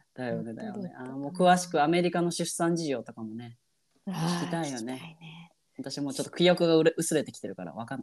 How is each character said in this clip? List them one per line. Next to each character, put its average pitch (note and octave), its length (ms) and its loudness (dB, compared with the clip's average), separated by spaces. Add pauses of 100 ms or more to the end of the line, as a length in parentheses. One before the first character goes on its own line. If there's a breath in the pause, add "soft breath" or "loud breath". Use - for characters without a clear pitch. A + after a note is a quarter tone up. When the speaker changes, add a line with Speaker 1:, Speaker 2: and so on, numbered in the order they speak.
(140 soft breath)
Speaker 1:
だ B2+ 140 -6
よ A2+ 160 -2
ね、 A2+ 100 -8
だ A2+ 120 -10
よ G#2+ 120 -8
ね。 - 40 -8
Speaker 2:
本 - 0 -
当 - 20 -8
だ F3 60 -8
っ - 40 -18
た - 100 -16
な。 - 80 -12
Speaker 1:
あ - 40 -10
ー、 - 20 -10
も C#3 120 -6
う - 20 -10
詳 F3+ 260 6
し F3+ 100 -2
く D3+ 140 2
ア D3 60 4
メ F3 140 6
リ F3 100 2
カ F3 100 0
の F3 100 0
出 E3+ 180 -4
産 E3+ 260 0
事 E3 100 -2
情 B2+ 180 -2
と A2+ 100 -16
か A#2 100 -12
も A2 120 -10
ね、 A#2 220 -14 (500)
Speaker 2:
あ G3 40 -4
ー、 E3+ 320 -2
Speaker 1:
聞 - 40 -4
き F3 40 -8
た E3 160 -2
い C#3 40 -4
よ A#2+ 100 -8
ね。 B2 120 -6
Speaker 2:
聞 - 40 -8
き - 40 -14
た - 60 -14
い - 140 -20
ね。 E3 300 -20 (260)
Speaker 1:
私 C3+ 240 -8
も C#3+ 80 -4
う C3 40 -6
ち - 80 -6
ょ - 20 -2
っ - 20 -10
と - 100 -12
記 F3 140 6
憶 F3 180 6
が E3 80 6
う D#3+ 80 8
れ-、 D#3+ 140 6
薄 E3 180 0
れ C3+ 80 2
て A2+ 80 -12
き - 80 -16
て G#2 80 -8
る G2 80 -8
か F#2 80 -10
ら、 E2+ 100 -10
わ A2 120 -10
か C3+ 120 -8
ん-、 - 60 -8